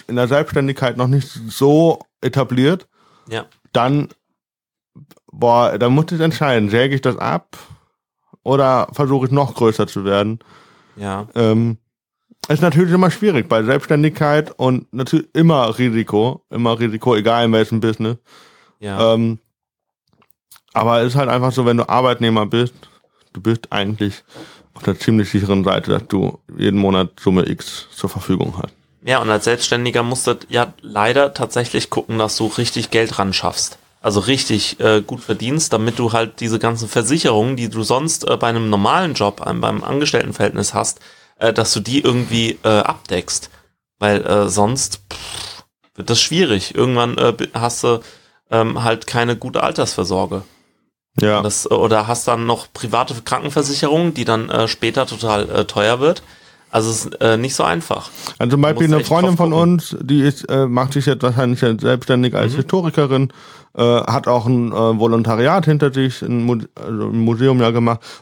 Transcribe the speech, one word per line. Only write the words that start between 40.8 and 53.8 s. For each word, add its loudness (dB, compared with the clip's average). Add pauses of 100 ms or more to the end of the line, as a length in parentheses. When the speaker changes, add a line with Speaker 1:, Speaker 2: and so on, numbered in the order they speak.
Speaker 2:
äh, 2
dass 0
du -2
die -2
irgendwie, 0
äh, 2
abdeckst. -2 (480)
Weil, 2
äh, 2
sonst, -2 (100)
pff, -14 (300)
wird -6
das 2
schwierig. 0
Irgendwann, 0
äh, 4
bi-, -6
hast -4
du, 2 (500)
ähm, 0
halt -2
keine -2
gute -4
Altersversorge. -2 (800)
Speaker 1:
Ja. 4
Speaker 2:
Und -2
das, -4
äh, 0
oder 2
hast -4
dann -2
noch -2
private -4 (100)
Krankenversicherung, -2